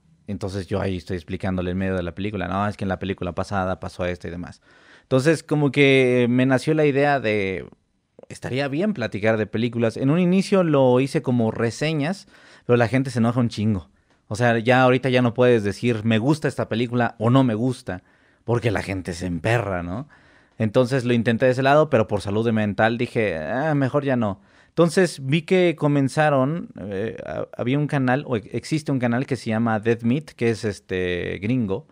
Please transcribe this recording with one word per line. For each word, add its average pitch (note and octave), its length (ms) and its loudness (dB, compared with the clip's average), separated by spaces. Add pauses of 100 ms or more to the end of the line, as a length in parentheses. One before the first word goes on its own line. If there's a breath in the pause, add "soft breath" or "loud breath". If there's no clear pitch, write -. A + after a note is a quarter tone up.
(280)
Entonces, G2 400 -6
yo G2 140 -2
ahí F#2+ 160 -2
estoy F2+ 200 -6
explicándole F#2 540 -4
en F2+ 60 -4
medio F#2+ 180 -2
de F2 80 -2
la E2+ 120 -8
película, G2 320 -6
"No, F#2+ 200 -2
es G2+ 100 -6
que G#2 80 -6
en F#2+ 40 -2
la F2+ 100 -4
película F#2 360 -6
pasada F#2+ 440 -4
pasó F#2 260 -8
esto F2+ 220 -6
y E2+ 40 -10
demás". F2 300 -12 (420 soft breath)
Entonces, C3 400 2
como D3 280 0
que C3 580 4
me B2+ 160 2
nació C3+ 280 2
la D#3 120 2
idea C#3+ 340 2
de, G2 460 -2 (640)
estaría C3+ 400 -6
bien F#3+ 240 -2
platicar A2 440 0
de G#2 100 -2
películas. A#2 500 -2
En C3+ 120 2
un E3 100 4
inicio F#3 440 2
lo C3+ 360 4
hice C#3 220 -2
como A#2+ 300 0
reseñas, D3 760 -4 (380 loud breath)
pero B2 120 4
la A#2+ 120 2
gente C3 200 0
se A#2 100 -2
enoja A#2 200 2
un A#2+ 80 2
chingo. G#2 420 -2 (380)
O G#2+ 80 -6
sea, A#2 240 2
ya B2+ 240 4
ahorita B2+ 260 4
ya B2 120 4
no A#2+ 120 2
puedes B2 300 4
decir, G#2+ 400 -2
"Me A2+ 160 2
gusta D3 300 0
esta A2+ 180 -4
película" A#2+ 520 -2
o A2 100 0
"No C3 160 4
me A#2 100 0
gusta", A2 480 -6 (400 soft breath)
porque A#2 280 -2
la F2+ 100 -2
gente F#2 320 -6
se F2 140 -8
emperra, F#2+ 560 -2
¿no? F2+ 260 -8 (480 soft breath)
Entonces A#2+ 480 2
lo B2 80 2
intenté A#2 320 2
de B2+ 80 6
ese C3 100 0
lado, D3+ 260 4
pero A2+ 200 2
por G2+ 120 -2
salud A2 300 -2
mental A2 460 0
dije, A2 400 -2
"Ah, B2 380 -2
mejor C#3 280 0
ya C3 140 0
no". G#2 240 -2 (280 soft breath)
Entonces E3 560 0
vi D#3 180 0
que F3+ 340 2
comenzaron, D3 920 0 (140)
eh, G2 340 -6 (100)
ha-, - 300 -8
había B2 240 -2
un D3 80 0
canal, C3 400 0
o B2+ 80 -2
e-, G2 160 -6
existe D3+ 400 -4
un C3+ 80 0
canal A#2+ 260 0
que B2 120 -4
se - 140 -8
llama A2 280 0
Dead A2+ 220 0
Meat, B2 300 -2
que A#2 180 0
es, A2 160 -2
este, F2+ 760 -4
gringo, A2 500 -2